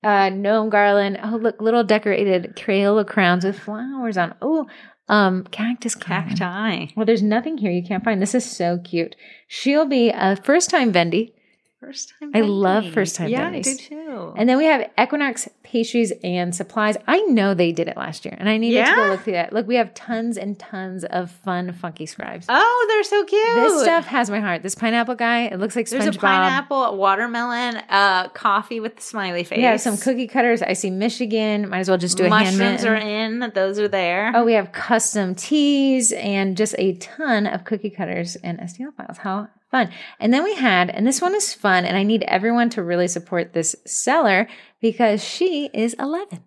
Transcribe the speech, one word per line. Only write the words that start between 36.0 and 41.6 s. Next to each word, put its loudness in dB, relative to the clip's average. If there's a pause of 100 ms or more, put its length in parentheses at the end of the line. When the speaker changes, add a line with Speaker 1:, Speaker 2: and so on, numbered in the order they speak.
Speaker 1:
and -2
just 0
a 2
ton -2
of -6
cookie -4
cutters -6
and -10
S -12
T -12
L -12
files. -16
How -8 (220)
fun. 0 (300)
And 2
then 2
we -2
had, 2
and -2
this 0
one 0
is -2
fun, 2